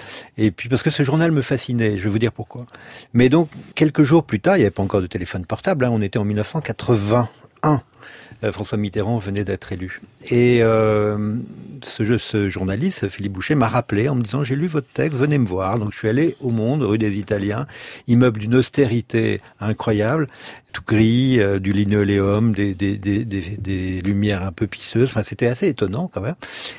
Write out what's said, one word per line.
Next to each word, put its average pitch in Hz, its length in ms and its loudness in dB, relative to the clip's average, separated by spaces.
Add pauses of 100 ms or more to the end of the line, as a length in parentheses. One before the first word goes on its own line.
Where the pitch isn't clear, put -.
(380)
Et 110 120 2
puis, 117 200 -8
parce 127 120 0
que - 60 -2
ce 151 140 0
journal 160 300 2
me 147 100 2
fascinait, 117 560 -2
je 92 60 -6
vais 107 40 -2
vous 101 100 0
dire 113 140 2
pourquoi. 120 320 -14 (480)
Mais 123 160 6
donc, 156 220 4 (240)
quelques 156 300 2
jours 156 200 6
plus 107 160 -2
tard, 190 160 4
il 180 40 4
n'y 123 40 6
avait 101 60 4
pas 98 120 -2
encore 98 200 0
de 90 40 -4
téléphone 90 380 -6
portable, 135 400 -2
hein, 123 80 2
on 110 80 0
était 101 180 -2
en 104 60 0
mille 104 140 0
neuf 107 100 -2
cent 160 140 -4
quatre-vingt-un. 117 1200 0 (600)
Euh, 110 80 -2
François 104 280 -4
Mitterrand 104 400 -2
venait 101 260 -4
d'être 95 260 -6
élu. 92 300 -8 (300)
Et, 123 320 6
euh, 107 720 2 (480)
ce, 113 340 0
ce 101 300 -2
journaliste, 98 600 -2
Philippe 98 240 -6
Boucher, 95 220 -2
m'a 127 140 4
rappelé 117 400 0
en 143 80 -2
me 123 60 0
disant, « 127 220 -4
J'ai 123 120 -2
lu 151 100 0
votre 156 220 -4
texte, 147 280 -4
venez 147 220 2
me 123 80 2
voir. » 95 340 -2
Donc 104 120 -4
je - 60 -16
suis 113 100 -2
allé 139 320 0
au 127 100 -4
Monde, 117 320 0
rue 107 160 2
des 104 200 -2
Italiens, 104 480 -4 (420)
immeuble 120 320 4
d'une 107 140 0
austérité 113 840 2 (200)
incroyable, 110 680 0 (440)
tout - 140 -10
gris, 117 540 4
euh, 98 180 2
du 95 140 0
linoléum, 101 840 2
des, 98 200 0
des, 98 220 -2
des, 101 280 0
des, 98 340 -6
des 92 420 -4
lumières 101 440 0
un 95 80 -4
peu 107 140 -4
pisseuses. - 420 0
Enfin, 117 160 -2
c'était 117 240 -2
assez 123 200 0
étonnant 123 440 -2
quand - 80 -8
même. 127 160 -6 (420)